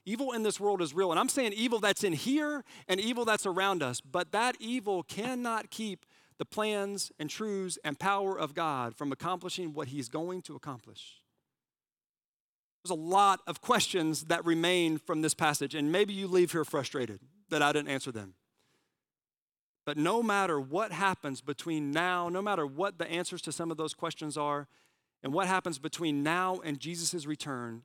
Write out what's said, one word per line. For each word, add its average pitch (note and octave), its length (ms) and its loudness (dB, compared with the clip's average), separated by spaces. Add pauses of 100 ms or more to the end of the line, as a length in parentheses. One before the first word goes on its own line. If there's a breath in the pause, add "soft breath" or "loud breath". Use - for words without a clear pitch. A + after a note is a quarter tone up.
Evil A#3+ 280 -2
in A3+ 100 -2
this G3+ 180 0
world G3+ 220 2
is D3 100 -2
real. F#3 180 2
And E3 80 4
I'm B3 120 2
saying A#3 240 0
evil A3+ 240 2
that's G3+ 260 2
in F#3 80 4
here C#4+ 500 0 (240 loud breath)
and F#3+ 140 2
evil A#3 240 0
that's G#3+ 220 2
around F#3+ 360 2
us, B2 200 -2
but F3 300 -2
that A#3+ 280 2
evil G#3+ 420 -2
cannot A#3+ 680 -4
keep G#3+ 340 -6 (320 soft breath)
the - 80 -4
plans G3+ 720 -2
and D3+ 120 -6
truths G3 520 -4
and D3 160 -4
power G3 400 0
of D3 160 -2
God C3+ 400 -2
from D3 160 -4
accomplishing F3 640 -4
what C#3+ 160 -6
he's C3+ 220 -6
going F3 320 -4
to D3+ 120 -14
accomplish. - 680 -14 (1600)
There's F3 140 -2
a D#3 40 -6
lot G3 440 6
of E3+ 160 -6
questions E3 600 2
that E3+ 200 2
remain E3 540 4
from D#3 240 -2
this D#3 120 2
passage, C#3+ 400 2
and D3 160 2
maybe G3+ 220 4
you G3 160 -4
leave F3+ 240 6
here D#3+ 120 2
frustrated B2 560 -4 (280)
that D#3 140 4
I D3 100 6
didn't D3 160 0
answer C3+ 240 -2
them. G2 220 -10 (1500)
But D3 100 -4
no F#3 260 2
matter G3 380 2
what F3+ 320 -2
happens D#3+ 480 -2
between D3 500 -4
now, F3 380 0
no F3+ 140 -2
matter F#3+ 240 0
what E3+ 320 -4
the E3+ 120 -4
answers F3 320 -4
to E3 80 -8
some E3 200 -4
of D#3+ 60 -4
those D#3 180 -4
questions D#3+ 420 -6
are, D3 320 -2 (540 soft breath)
and C3+ 100 -4
what F#3 140 2
happens F3+ 320 0
between D3 440 -2
now F3+ 400 0
and D3 160 -4
Jesus' E3 480 -6
return, B2 580 -6